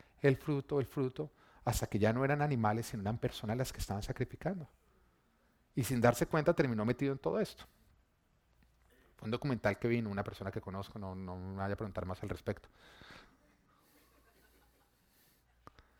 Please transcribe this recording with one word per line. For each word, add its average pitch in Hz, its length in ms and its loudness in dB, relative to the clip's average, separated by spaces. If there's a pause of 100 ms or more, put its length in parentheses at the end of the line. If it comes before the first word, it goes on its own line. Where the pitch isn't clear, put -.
(200)
el 135 160 6
fruto, 143 420 -2
el 131 80 2
fruto, 143 460 -4 (320)
hasta 117 240 0
que 110 100 2
ya 107 140 6
no 127 120 2
eran 143 160 2
animales, 113 460 2
sino 107 160 -6
eran 110 160 -2
personas 117 380 -2
las 127 160 -2
que - 80 -10
estaban 101 240 -4
sacrificando. 156 640 -6 (1040)
Y 139 80 2
sin 120 180 0
darse 117 260 6
cuenta 160 280 4
terminó 120 300 2
metido 131 280 2
en 135 60 -4
todo 180 220 0
esto. - 240 -4 (1500)
Fue - 100 -12
un 110 60 -4
documental 117 440 0
que 120 120 0
vino, 117 200 2
una 98 140 -2
persona 95 300 -8
que 104 80 -4
conozco, 98 400 -8
no, 95 160 -6
no 92 200 -8
me 92 200 -8
vaya 98 180 0
a - 20 -4
preguntar 95 300 -4
más 90 160 -6
al 104 60 -4
respecto. - 400 -6 (3250)